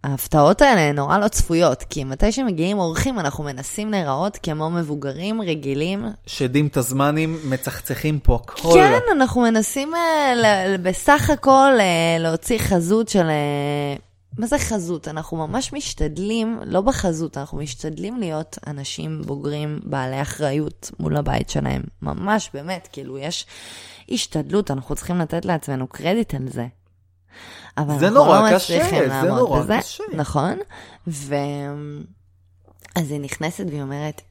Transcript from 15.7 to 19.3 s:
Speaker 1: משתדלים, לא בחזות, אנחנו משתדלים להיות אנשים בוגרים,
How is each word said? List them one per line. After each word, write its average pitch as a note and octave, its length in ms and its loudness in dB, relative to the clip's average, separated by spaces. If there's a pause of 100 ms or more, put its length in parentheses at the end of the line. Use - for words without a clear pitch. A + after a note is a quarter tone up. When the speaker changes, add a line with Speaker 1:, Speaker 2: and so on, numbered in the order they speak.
Speaker 1:
משתדלים, A3 920 -4
לא F#3 160 0
בחזות, F3 560 0
אנחנו C#3+ 200 -10
משתדלים D#3 600 -8
להיות D#3+ 380 -6 (100)
אנשים D#3 580 -8
בוגרים, D3 580 -6